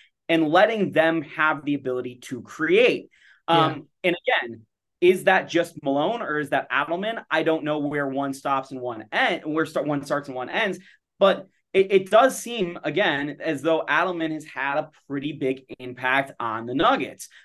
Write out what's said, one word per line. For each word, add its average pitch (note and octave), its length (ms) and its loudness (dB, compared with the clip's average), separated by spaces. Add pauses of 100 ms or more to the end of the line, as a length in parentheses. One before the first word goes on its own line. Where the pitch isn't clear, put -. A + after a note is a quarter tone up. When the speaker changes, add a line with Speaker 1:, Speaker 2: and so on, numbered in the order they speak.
(280)
Speaker 1:
and E3 200 2
letting G3 440 4
them D#3+ 300 2
have D#3 420 0
the C#3+ 100 -2
ability B2 420 -6
to - 260 -12
create. F3 640 2 (400)
Um, D#3+ 400 2 (160)
Speaker 2:
Yeah. F3+ 60 4
Speaker 1:
and F3 60 0 (100)
again, A#2+ 400 -2 (340)
is F#3 240 6
that F#3+ 240 4
just E3 340 -2
Malone D3+ 400 0
or D3+ 160 -4
is D3+ 120 -4
that C#3 200 -2
Adelman? F3 600 -2
I D#3+ 120 0
don't D#3+ 220 0
know D3+ 140 -2
where C#3+ 280 -2
one C3+ 280 -4
stops C3+ 360 -2
and C3+ 100 -10
one A2+ 300 -8
end, G3+ 340 0
where D#3 220 -2
sta-, D#3 160 -4
one C#3+ 220 -2
starts C#3+ 240 -4
and C3 80 -8
one B2+ 140 -8
ends, G3 280 -2 (400)
but G3 300 2 (240)
it, F#3+ 200 4
it F#3+ 180 2
does C4 260 6
seem, G3+ 460 -6
again, D3 580 -2
as D3+ 220 -4
though D#3+ 260 0
Adelman D#3+ 440 0
has D3+ 120 -10
had C#3 320 -4
a D3 140 -4 (160)
pretty C#3 260 -6
big C3 300 -4 (160)
impact B2+ 640 -2
on A#2 260 -6
the B2 80 -6
Nuggets. E3+ 540 0 (160)